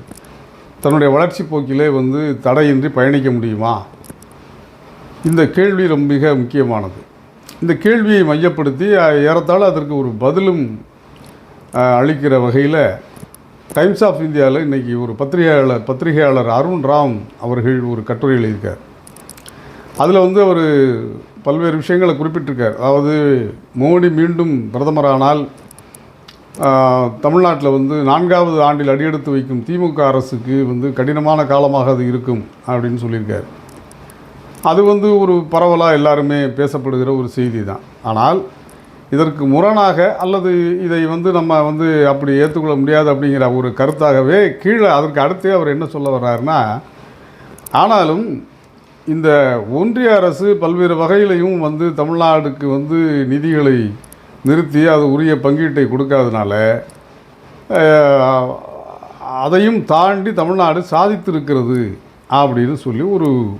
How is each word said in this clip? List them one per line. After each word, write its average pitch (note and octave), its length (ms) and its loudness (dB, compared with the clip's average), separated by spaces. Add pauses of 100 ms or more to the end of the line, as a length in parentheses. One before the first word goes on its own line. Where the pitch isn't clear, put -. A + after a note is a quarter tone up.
(800)
தன்னுடைய D3 340 2
வளர்ச்சி F3 300 0
போக்கிலே D3 500 -2
வந்து C3+ 460 -2
தடையின்றி C#3+ 500 2
பயணிக்க C3+ 420 0
முடியுமா? A2+ 520 -4 (1400)
இந்த D#3+ 220 2
கேள்வி F#3+ 400 0
ரொம்ப C#3+ 260 0
மிக D3 220 2
முக்கியமானது. A#2+ 720 -2 (540)
இந்த E3+ 120 0
கேள்வியை G#3+ 500 2
மையப்படுத்தி, D#3 720 0
அ, D#3+ 220 4
ஏறத்தாழ D#3+ 480 2
அதற்கு D3+ 320 -2
ஒரு C3 100 -2
பதிலும், C3+ 720 -2 (960)
அ, B2 40 -2
அளிக்கிற C3+ 600 2
வகையில C3 580 0 (760)
Times F#3+ 280 0
of F3+ 180 0
இந்தியால D3 400 0
இன்னைக்கு B2+ 420 -4
ஒரு A#2 120 -6
பத்திரிகையாளர், C#3 720 0
பத்திரிகையாளர் C3+ 680 0
அருண் C#3+ 360 -2
ராம் C#3+ 300 0 (260)
அவர்கள் B2 400 -2
ஒரு A#2+ 220 -6
கட்டுரை B2 400 0
எழுதியிருக்கார். G#2 340 -6 (1200)
அதுல F#3 220 2
வந்து F#3 220 4
அவரு D3 640 2 (400)
பல்வேறு D#3+ 320 0
விஷயங்களை E3+ 460 0
குறிப்பிட்டிருக்கார். C#3 540 -4
அதாவது, C#3+ 680 0 (340)
மோடி F3 320 2
மீண்டும் D#3+ 600 0
பிரதமரானால், C#3+ 760 0 (1120)
ஆ, B2+ 500 2 (100)
தமிழ்நாட்டுல D#3 480 2
வந்து C3+ 260 0
நான்காவது E3 680 2
ஆண்டில் C#3+ 280 2
அடியெடுத்து D3 420 -2
வைக்கும் C3 360 -4
திமுக D#3+ 380 -2
அரசுக்கு C3 600 -2
வந்து B2 280 -4
கடினமான D3+ 520 0
காலமாக C#3 460 2
அது B2+ 160 -2
இருக்கும் A#2+ 360 -4 (240)
அப்படின்னு A#2+ 380 -4
சொல்லியிருக்கார். G#2 380 -6 (1200)
அது E3+ 200 2
வந்து G3+ 360 4
ஒரு F3+ 320 2
பரவலா E3+ 400 2
எல்லாருமே D3 440 2
பேசப்படுகிற C3+ 840 -2
ஒரு B2+ 100 -4
செய்தி A#2 360 -4
தான். G2 160 -10 (240)
ஆனால் A#2 400 0 (680)
இதற்கு D3 340 -2
முரணாக F#3 720 2
அல்லது F3+ 640 -2
இதை E3 220 -2
வந்து E3+ 260 -2
நம்ம D#3+ 300 2
வந்து D3+ 460 2
அப்படி C#3 240 0
ஏத்துக்கொள்ள D3+ 480 0
முடியாது D3+ 340 2
அப்படிங்கிற C3+ 420 0
ஒரு B2+ 140 -2
கருத்தாகவே D3 880 2
கீழே G#3+ 300 2
அதற்கு D3 340 0
அடுத்தே F#3 300 0
அவர் E3+ 160 0
என்ன D3 180 -2
சொல்ல C#3 320 -4
வர்றாருன்னா, A#2+ 640 -2 (920)
ஆனாலும் F3+ 760 0 (600)
இந்த D3 540 2 (100)
ஒன்றிய A3 440 0
அரசு F#3 400 2
பல்வேறு E3+ 400 0
வகையிலையும் F3+ 640 2
வந்து D#3 300 -2
தமிழ்நாடுக்கு D#3 760 0
வந்து D3 600 0
நிதிகளை C#3 680 0 (520)
நிறுத்தி D3 420 2
அது D3 260 4
உரிய D#3 240 2
பங்கீட்டை C#3 520 0
கொடுக்காதனால, A2+ 920 0 (920)
அ, C#3 880 2 (640)
அதையும் D#3+ 640 0
தாண்டி F#3+ 480 0
தமிழ்நாடு F3 580 0
சாதித்திருக்கிறது C#3+ 1040 -2 (340)
அப்படின்னு C3+ 420 2
சொல்லி B2+ 280 -6
ஒரு C#3+ 580 -2